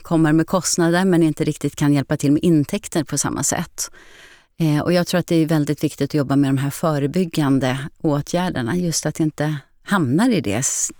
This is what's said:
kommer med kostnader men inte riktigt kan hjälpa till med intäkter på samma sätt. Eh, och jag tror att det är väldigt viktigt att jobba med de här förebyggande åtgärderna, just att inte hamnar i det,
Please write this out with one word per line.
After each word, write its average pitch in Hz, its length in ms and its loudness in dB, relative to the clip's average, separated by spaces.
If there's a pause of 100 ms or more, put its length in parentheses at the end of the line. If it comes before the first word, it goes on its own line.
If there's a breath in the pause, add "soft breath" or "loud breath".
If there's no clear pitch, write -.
kommer 160 320 2
med 160 140 2
kostnader 175 580 0
men 170 180 4
inte 156 200 0
riktigt 147 320 -4
kan 147 180 2
hjälpa 143 240 0
till 139 140 2
med 151 120 2
intäkter 165 600 0
på - 140 -6
samma - 260 -4
sätt. - 480 -4 (680 loud breath)
Eh, 151 200 2
och 170 140 0
jag 175 140 2
tror 180 120 0
att 165 80 -4
det 175 80 2
är 160 100 4
väldigt 147 380 0
viktigt 143 260 -2
att - 40 -16
jobba 139 220 0
med 139 140 2
de 135 80 2
här 139 120 -2
förebyggande 139 1080 0 (240)
åtgärderna, 160 760 -2
just 175 300 -2
att - 140 -6
inte 151 360 -2 (280)
hamnar 180 460 0
i 202 120 2
det, 104 200 -2 (380)